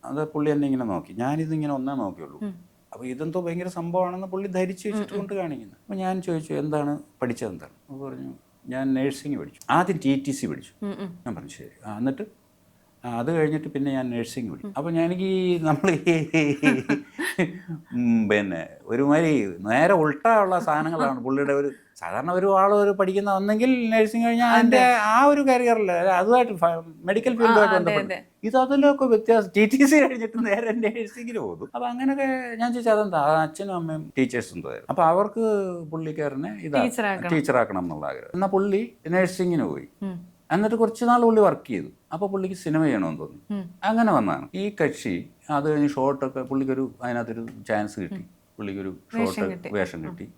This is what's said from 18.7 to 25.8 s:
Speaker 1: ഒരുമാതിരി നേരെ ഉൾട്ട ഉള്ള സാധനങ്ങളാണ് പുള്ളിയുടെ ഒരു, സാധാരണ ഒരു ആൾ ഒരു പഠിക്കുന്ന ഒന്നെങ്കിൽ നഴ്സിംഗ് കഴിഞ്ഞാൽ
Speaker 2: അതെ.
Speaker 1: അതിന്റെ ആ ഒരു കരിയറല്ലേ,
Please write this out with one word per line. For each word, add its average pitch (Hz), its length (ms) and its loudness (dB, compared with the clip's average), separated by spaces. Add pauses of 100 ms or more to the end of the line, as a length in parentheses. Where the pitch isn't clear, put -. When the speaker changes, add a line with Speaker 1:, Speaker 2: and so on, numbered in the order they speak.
Speaker 1:
ഒരുമാതിരി 139 720 2
നേരെ 127 340 2
ഉൾട്ട 151 340 2
ഉള്ള 196 320 4
സാധനങ്ങളാണ് 151 640 -2
പുള്ളിയുടെ 139 300 0
ഒരു, 143 180 0 (240)
സാധാരണ 107 360 -6
ഒരു 190 280 2
ആൾ 202 140 6
ഒരു 202 160 4
പഠിക്കുന്ന 196 420 0
ഒന്നെങ്കിൽ 220 580 2
നഴ്സിംഗ് 220 360 2
കഴിഞ്ഞാൽ 233 220 2
Speaker 2:
അതെ. 233 120 6
Speaker 1:
അതിന്റെ 247 420 6
ആ 220 220 6
ഒരു 285 180 6
കരിയറല്ലേ, 233 540 4